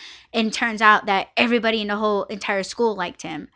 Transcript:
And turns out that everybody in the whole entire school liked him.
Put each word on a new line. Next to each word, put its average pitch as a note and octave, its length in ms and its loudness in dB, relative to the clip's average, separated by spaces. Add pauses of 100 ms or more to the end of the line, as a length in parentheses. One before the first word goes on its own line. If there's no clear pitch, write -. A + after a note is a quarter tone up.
(340)
And A3 180 0
turns A3+ 300 -2
out G#3+ 240 6
that G3 220 0 (100)
everybody A3+ 420 2
in G#3 60 -4
the G3+ 100 -2
whole G#3 280 0
entire G3+ 380 -4
school A3+ 320 -2
liked F3+ 280 -8
him. E3 340 -10